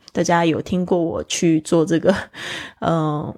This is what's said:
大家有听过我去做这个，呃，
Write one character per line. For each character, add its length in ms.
大 120
家 200
有 160
听 240
过 160
我 220
去 380
做 260
这 140
个， 120
呃， 580